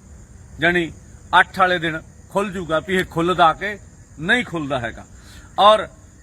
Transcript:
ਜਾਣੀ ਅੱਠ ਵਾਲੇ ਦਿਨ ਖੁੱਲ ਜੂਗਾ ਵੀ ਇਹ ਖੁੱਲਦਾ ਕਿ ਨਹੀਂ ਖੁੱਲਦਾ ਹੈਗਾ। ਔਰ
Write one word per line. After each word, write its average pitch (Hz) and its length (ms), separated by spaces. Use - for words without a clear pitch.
ਜਾਣੀ 165 320
ਅੱਠ 185 200
ਵਾਲੇ 180 200
ਦਿਨ 160 220
ਖੁੱਲ 202 220
ਜੂਗਾ 160 280
ਵੀ 185 160
ਇਹ 185 160
ਖੁੱਲਦਾ 165 420
ਕਿ 196 240
ਨਹੀਂ 208 260
ਖੁੱਲਦਾ 143 340
ਹੈਗਾ। 110 260
ਔਰ 202 280